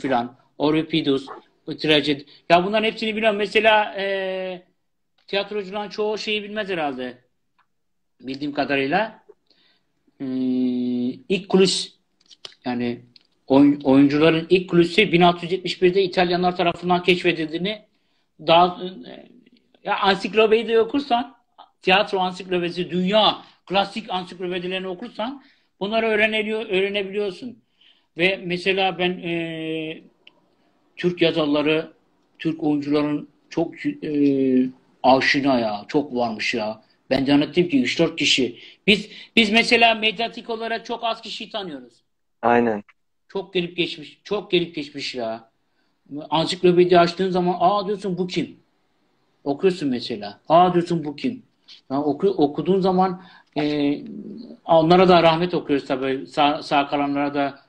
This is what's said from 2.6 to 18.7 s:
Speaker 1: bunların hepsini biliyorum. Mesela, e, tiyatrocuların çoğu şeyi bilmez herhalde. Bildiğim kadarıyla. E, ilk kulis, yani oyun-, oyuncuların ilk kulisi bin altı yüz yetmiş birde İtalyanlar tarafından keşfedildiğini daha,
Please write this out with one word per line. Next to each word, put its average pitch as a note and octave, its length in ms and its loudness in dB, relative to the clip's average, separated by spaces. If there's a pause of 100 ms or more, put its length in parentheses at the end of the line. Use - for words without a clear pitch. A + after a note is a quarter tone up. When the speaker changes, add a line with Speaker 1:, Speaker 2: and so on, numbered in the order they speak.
Speaker 1:
bunların G#3+ 200 0
hepsini A3 320 -4
biliyorum. G#3+ 220 0
Mesela, G#3+ 600 2
e, F#3+ 640 -6 (640)
tiyatrocuların G3+ 640 -6
çoğu G#3+ 300 -4
şeyi G#3+ 240 -4
bilmez G#3 260 -8
herhalde. C3+ 500 -6 (1000)
Bildiğim C3+ 320 -8
kadarıyla. C#3+ 720 -2 (960)
E, C#3 40 -8 (1040)
ilk F3+ 200 -2
kulis, - 440 2 (720)
yani A#2+ 360 -4 (460)
oyun-, C#3+ 380 4
oyuncuların D3 680 4
ilk F3+ 200 2
kulisi E3+ 420 2
bin E3+ 80 4
altı F3 240 2
yüz E3 80 -6
yetmiş F#3 300 -4
birde F#3 200 4
İtalyanlar F3+ 540 0
tarafından F3 460 -2
keşfedildiğini F3 800 -2 (640)
daha, F3+ 380 4